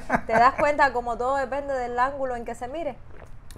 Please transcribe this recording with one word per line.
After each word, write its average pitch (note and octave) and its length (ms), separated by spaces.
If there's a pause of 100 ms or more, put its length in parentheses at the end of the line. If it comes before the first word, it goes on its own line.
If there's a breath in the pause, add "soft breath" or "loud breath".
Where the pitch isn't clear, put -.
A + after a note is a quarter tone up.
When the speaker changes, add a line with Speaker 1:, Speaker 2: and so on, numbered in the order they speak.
Speaker 1:
<laughs> - 200
Speaker 2:
te A3+ 60
das A#3 220
cuenta D4 360
cómo A#3+ 240
todo B3+ 220
depende C#4 380
del A#3+ 240
ángulo C4 360
en A#3 80
que A#3 120
se B3 120
mire? C#4+ 280 (640)